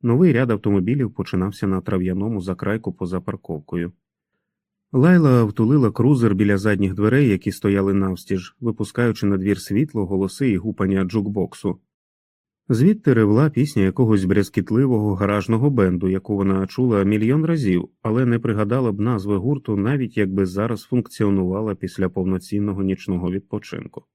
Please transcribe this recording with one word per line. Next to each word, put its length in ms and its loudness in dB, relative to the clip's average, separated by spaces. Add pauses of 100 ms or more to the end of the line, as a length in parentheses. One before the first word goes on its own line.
Новий 300 4
ряд 180 2
автомобілів 640 0
починався 520 -4
на 140 0
трав'яному 600 -4
закрайку 520 -6
поза 280 -6
парковкою. 720 -8 (1000)
Лайла 520 6
втулила 460 2
крузер 440 2
біля 240 2
задніх 360 0
дверей, 340 2
які 240 0
стояли 420 0
навстіж, 640 -4
випускаючи 680 -2
на 100 2
двір 240 -2
світло, 460 -2
голоси 440 -2
і 60 0
гупання 480 -2
джукбоксу. 760 -4 (880)
Звідти 460 2
ревла 360 4
пісня 320 0
якогось 420 2
брязкітливого 920 0
гаражного 560 0
бенду, 380 2
яку 280 -2
вона 300 0
чула 360 0
мільйон 420 2
разів, 440 0 (140)
але 240 0
не 120 2
пригадала 540 0
б 80 -6
назви 360 0
гурту, 400 -2
навіть 400 -2
якби 300 0
зараз 360 -4
функціонувала 920 -2
після 340 -4
повноцінного 760 -4
нічного 480 -4
відпочинку. 760 -10 (100)